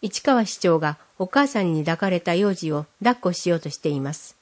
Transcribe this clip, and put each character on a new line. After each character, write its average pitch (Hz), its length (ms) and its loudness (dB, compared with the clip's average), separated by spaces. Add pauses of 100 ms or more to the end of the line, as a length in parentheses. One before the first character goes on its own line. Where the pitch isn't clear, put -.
市 - 200 -6
川 247 240 4
市 - 120 -10
長 170 200 4
が 151 200 -2 (200)
お 185 80 -2
母 277 220 2
さ 240 140 -2
ん 175 100 2
に 156 80 0
抱 165 160 0
か 196 140 0
れ 180 100 0
た 175 140 0
幼 196 200 2
児 165 180 -4
を 151 140 -4 (120)
抱 233 140 2
っ 247 80 0
こ 180 120 0
し - 160 -4
よ 170 80 4
う 160 40 -2
と 147 100 -10
し - 60 -14
て - 120 -4
い 143 120 -2
ま 139 120 -4
す。 - 300 -14